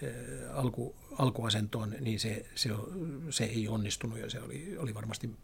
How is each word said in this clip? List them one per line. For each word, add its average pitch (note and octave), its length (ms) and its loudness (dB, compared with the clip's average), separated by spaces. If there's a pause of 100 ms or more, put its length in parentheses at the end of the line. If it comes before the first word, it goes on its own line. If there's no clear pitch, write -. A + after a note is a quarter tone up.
ö, B2+ 100 -2 (400)
alku-, B2+ 420 0 (160)
alkuasentoon, A2 880 2
niin A2 200 2
se, - 260 0 (100)
se - 180 2
o-, G#2+ 160 -2 (400)
se B2 140 4
ei G#2+ 240 4
onnistunut, A2 520 0
ja A2 100 -4
se A2+ 120 -2
oli, C#3 360 -6
oli C3 160 0
varmasti G#2+ 360 -2 (140)